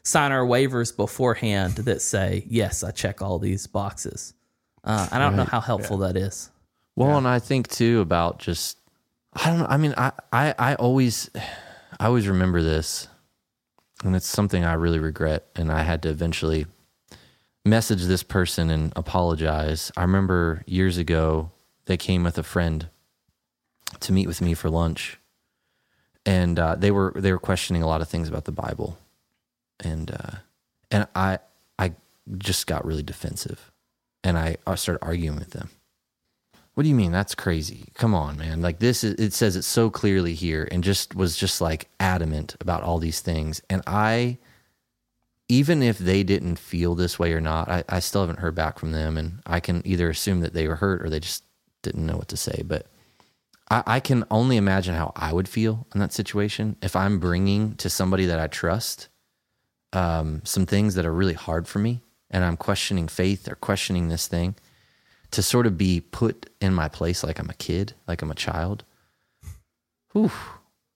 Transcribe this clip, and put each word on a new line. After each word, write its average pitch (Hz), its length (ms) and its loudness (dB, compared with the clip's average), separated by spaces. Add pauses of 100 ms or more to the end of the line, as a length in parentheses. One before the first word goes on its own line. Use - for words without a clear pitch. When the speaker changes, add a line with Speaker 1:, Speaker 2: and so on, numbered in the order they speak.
Speaker 1:
sign 143 300 2
our 131 140 4
waivers 123 500 2
beforehand 104 800 0
that 110 260 -2
say, 98 480 0
"Yes, 107 340 0
I 90 80 -4
check - 300 -4
all 95 160 -2
these 98 300 -2
boxes." - 680 -6 (500)
Uh, 101 280 0
I 123 80 0
don't 135 160 2
know 95 80 4
Speaker 2:
Right. - 80 -2
Speaker 1:
how 117 100 0
helpful 104 400 -2
Speaker 3:
Yeah. 95 60 0
Speaker 1:
that 92 100 -2
is. 92 320 -6 (460)
Speaker 2:
Well, 131 160 4
Speaker 3:
Yeah. 147 80 6
Speaker 2:
and 131 80 2
I 123 100 4
think 123 300 0
too 117 340 4
about 85 380 2
just, - 380 -6 (560)
I - 180 0
don't 170 80 4
know. 147 100 2
I 143 80 4
mean, 151 200 4
I, 131 140 2 (220)
I, 135 240 2
I 127 180 2
always, 123 540 2 (680)
I 110 80 2
always 117 200 4
remember 92 340 4
this, 80 460 0 (960)
and 92 120 2
it's 90 120 0
something 95 380 2
I 82 80 2
really 82 260 2
regret. 78 560 0
And 80 160 0
I 80 120 2
had 80 200 0
to 82 60 0
eventually 80 560 -2 (960)
message 107 400 4
this 90 180 2
person 87 480 0
and 78 260 2
apologize. 80 1040 0
I 87 40 0
remember 90 640 2
years 90 300 2
ago, 80 540 0 (340)
they 92 120 0
came 90 260 0
with 87 140 0
a 80 60 -4
friend 82 460 -2 (1120)
to - 120 -2
meet 95 140 4
with 85 140 -4
me 85 120 2
for 80 160 -2
lunch, 82 480 -2 (1080)
and, 90 340 4
uh, 80 160 2
they 98 160 2
were, 98 240 2
they 95 160 2
were 92 80 0
questioning 90 440 -2
a 80 40 2
lot 80 140 0
of 80 80 -4
things 82 180 -4
about 78 180 -6
the 80 60 -6
Bible, - 460 -6 (840)
and, 80 320 -6
uh, - 260 -10 (540)
and 101 240 2
I, 95 240 0 (380)
I 90 160 -2 (440)
just 98 300 -4
got - 180 -4
really 78 180 -4
defensive, - 680 -10 (520)
and 87 140 2
I, 82 280 0
I 92 100 -2
started - 300 -4
arguing 80 320 -2
with - 140 -10
them. - 180 -12 (1040)
"What 143 100 0
do 156 60 4
you 139 60 6
mean? 92 160 4
That's 95 240 0
crazy. 80 580 -4
Come 113 220 2
on, 73 220 -2
man. 80 240 -4
Like, 85 180 -2
this 120 240 2
is, 104 160 0
it 107 140 2
says 101 220 2
it 87 80 -4
so 113 260 2
clearly 95 440 2
here," 78 380 -2
and 87 120 0
just 95 320 0
was 90 220 0
just, - 240 -2
like, 80 280 -2 (100)
adamant 82 600 -2
about 85 240 -2
all 85 160 0
these 80 220 -4
things. 80 480 -4
And 92 160 -2
I, 113 520 0 (1080)
even 139 360 4
if 110 160 4
they 92 240 4
didn't 90 340 0
feel 87 380 -2
this 87 240 0
way 85 140 2
or 80 80 0
not, 80 280 -2
I, 90 180 0
I 92 120 0
still 98 220 0
haven't 85 180 -2
heard 82 160 -2
back 78 240 -2
from 80 120 -4
them, 78 260 -2
and 85 280 -6
I 85 140 0
can 87 260 -2
either 87 240 2
assume 90 320 0
that 82 120 -4
they 80 140 0
were 82 100 -2
hurt 98 260 0
or 82 60 -4
they 78 100 -2
just - 240 -8 (400)
didn't - 220 -4
know 80 120 -2
what 82 120 -10
to - 80 -8
say. - 280 -6
But 104 220 -6 (800)
I, 113 160 2
I 120 140 2
can 123 320 2
only 120 260 4
imagine 95 380 2
how 80 200 -2
I 80 180 -4
would 92 140 0
feel 110 460 -2
in 101 60 0
that 101 140 0
situation 104 680 -2
if 104 140 -4
I'm 98 240 2
bringing 98 560 2
to - 140 -6
somebody 95 360 2
that 82 140 0
I 80 80 -2
trust, - 600 -4 (840)
um, 80 500 0
some 95 220 0
things 101 300 2
that 87 100 0
are 82 80 0
really 90 220 0
hard 82 320 -4
for 101 120 -4
me, 117 220 -2 (300)
and 90 120 2
I'm 85 140 0
questioning 95 500 -2
faith 95 400 -2
or - 80 -8
questioning 92 540 -2
this 82 180 -4
thing, 87 280 -2 (760)
to 101 120 0
sort 120 240 4
of 90 100 2
be 92 240 2
put - 480 -4 (100)
in 95 140 2
my 80 140 2
place 85 360 -4
like 82 160 -4
I'm 80 100 -8
a - 60 -10
kid, 95 380 -4 (140)
like 85 160 -6
I'm 78 80 -4
a 80 40 -8
child. 92 480 -4 (1300)
Whew, 214 180 2 (640)